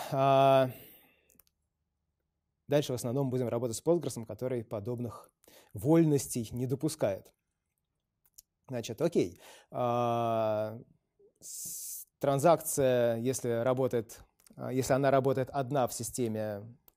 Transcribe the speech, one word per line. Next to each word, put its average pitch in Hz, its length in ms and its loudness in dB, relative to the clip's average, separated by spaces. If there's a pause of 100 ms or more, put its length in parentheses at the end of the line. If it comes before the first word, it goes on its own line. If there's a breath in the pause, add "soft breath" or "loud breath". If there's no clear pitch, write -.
(120 loud breath)
А... 135 580 6 (2000 loud breath)
Дальше 139 240 2
в 127 40 -4
основном 127 360 -2
будем 127 160 -2
работать 117 280 -4
с - 80 -12
Postgres, 143 420 0
который 123 380 -6
подобных 117 680 -8 (420 loud breath)
вольностей 143 760 2
не 123 160 -4
допускает. 127 640 -4 (1300)
Значит, 120 340 -6
окей. 151 400 0 (300 loud breath)
А, 117 1080 0 (640)
с-, - 640 -12 (140)
транзакция, 131 1000 2
если 123 320 -2
работает, 120 680 0 (360)
а, 123 160 -10
если 131 220 0
она 135 160 2
работает 131 400 2
одна 135 380 -2
в - 60 -8
системе, 107 720 -4 (340)